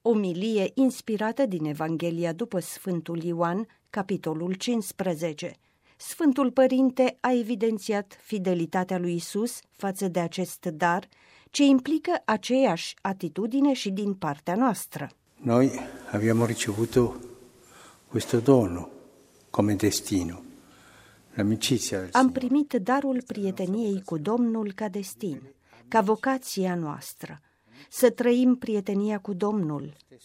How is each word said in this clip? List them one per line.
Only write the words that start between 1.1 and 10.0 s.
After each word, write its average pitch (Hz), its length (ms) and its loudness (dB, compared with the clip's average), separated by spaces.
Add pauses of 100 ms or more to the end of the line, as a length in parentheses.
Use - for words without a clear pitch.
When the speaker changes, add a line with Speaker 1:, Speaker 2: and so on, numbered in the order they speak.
Speaker 1:
din 175 180 -2
Evanghelia 165 680 -2
după 196 260 -4
Sfântul 170 640 -6
Ioan, 170 440 -2 (240)
capitolul 185 640 -4
cincisprezece. 180 1000 -4 (420)
Sfântul 277 540 0
Părinte 262 680 4
a 247 120 0
evidențiat 214 880 -2
fidelitatea 185 800 -2
lui 175 160 -2
Isus 202 440 -4 (120)
față 190 380 -4